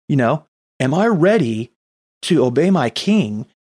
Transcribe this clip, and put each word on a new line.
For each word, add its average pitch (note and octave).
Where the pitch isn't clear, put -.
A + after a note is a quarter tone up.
You D3+
know, C3
am C3
I G3
ready D#3+
to D3+
obey C#3
my D3
king? A#2